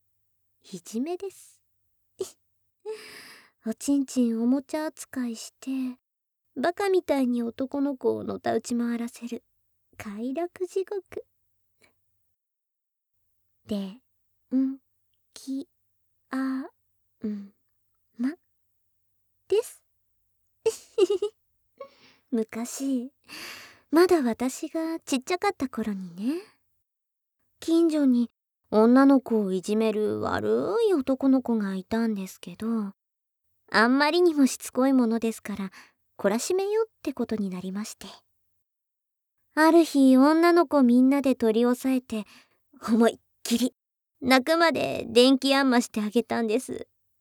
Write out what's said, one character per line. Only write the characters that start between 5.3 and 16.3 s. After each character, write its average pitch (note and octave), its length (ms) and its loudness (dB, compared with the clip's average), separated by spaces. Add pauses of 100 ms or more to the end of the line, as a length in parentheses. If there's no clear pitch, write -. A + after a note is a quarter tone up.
し - 240 -18
て、 C4 380 -8 (580)
バ D4+ 160 -2
カ G4+ 160 -4
み F#4+ 140 2
た C#4+ 160 0
い C4 80 2
に A#3+ 160 -2
男 C4 400 -6
の C#4 140 -2
子 A3+ 200 -2
を G#3+ 80 -8
の G3 140 -6
た A#3 160 -2
う A3+ 80 -2
ち - 140 -6
回 A#3+ 200 -4
ら A#3 120 -6
せ - 200 -16
る、 A#3 160 -12 (540)
快 A3 340 -10
楽 F4 340 -6
地 F#4+ 180 -4
獄。 - 420 -12 (2500)
で、 G3+ 340 -8 (540)
ん、 C4+ 240 -2 (560)
き、 C4+ 340 -12 (640)